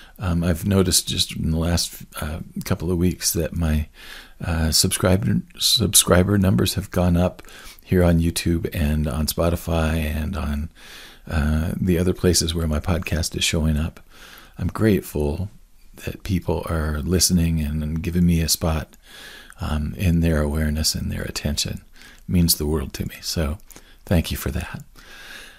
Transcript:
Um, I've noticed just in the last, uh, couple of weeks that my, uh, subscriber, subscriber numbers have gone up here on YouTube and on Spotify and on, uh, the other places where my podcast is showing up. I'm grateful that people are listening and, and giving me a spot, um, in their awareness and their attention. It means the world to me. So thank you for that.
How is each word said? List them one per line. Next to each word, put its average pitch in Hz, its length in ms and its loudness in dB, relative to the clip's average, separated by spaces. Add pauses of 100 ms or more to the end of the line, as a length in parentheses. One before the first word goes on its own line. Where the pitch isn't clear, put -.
(180)
Um, 85 260 -2
I've 87 240 0
noticed 95 400 4
just - 280 -4
in 80 160 -2
the 80 60 0
last, 85 460 -2 (160)
uh, 78 200 -6 (260)
couple 87 260 -2
of 90 60 0
weeks 87 360 0
that 80 220 -2
my, 78 320 0 (560)
uh, 80 280 0
subscriber, 92 680 2 (160)
subscriber - 800 4
numbers 95 360 2
have - 180 -6
gone 90 240 2
up 90 260 2 (420)
here 90 200 4
on 87 160 6
YouTube 82 540 0
and 76 340 0
on 73 200 -2
Spotify 82 680 0
and 76 400 -4
on, 73 340 -4 (580)
uh, 78 520 0
the 90 180 2
other 90 160 2
places 85 400 2
where 82 140 -2
my 76 120 0
podcast 85 580 -2
is - 60 -4
showing 78 340 0
up. 78 240 -4 (560)
I'm 87 100 -4
grateful 82 840 0 (460)
that - 280 -12
people 85 460 -2
are 76 300 -2
listening 82 600 2
and, 76 200 -2
and 78 220 -4
giving 87 220 2
me 85 160 4
a 78 80 0
spot, - 480 -2 (640)
um, 76 360 -4
in 85 220 2
their 82 220 2
awareness 76 540 0
and 82 160 -4
their 82 120 -4
attention. - 580 -4 (460)
It - 40 -6
means 85 240 4
the 76 120 -2
world 76 280 -2
to 85 120 -6
me. - 140 -14
So 80 360 -4 (480)
thank 82 260 0
you - 60 -2
for - 140 -6
that. - 320 -8 (760)